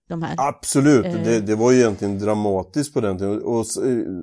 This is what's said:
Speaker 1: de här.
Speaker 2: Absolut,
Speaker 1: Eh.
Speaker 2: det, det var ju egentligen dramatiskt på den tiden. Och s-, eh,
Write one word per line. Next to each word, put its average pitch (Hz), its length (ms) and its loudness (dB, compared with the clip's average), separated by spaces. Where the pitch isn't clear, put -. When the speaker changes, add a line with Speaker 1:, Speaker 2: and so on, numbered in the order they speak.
Speaker 1:
de 165 140 -8
här. - 160 -6
Speaker 2:
Absolut, 139 680 2
Speaker 1:
Eh. 87 60 -4
Speaker 2:
det, 113 160 2
det 107 140 -2
var 113 180 4
ju 127 60 6
egentligen 101 400 0
dramatiskt 104 760 -2
på 131 60 0
den 98 180 -2
tiden. 101 240 -4
Och 117 180 -2
s-, - 160 -6
eh, 113 260 -2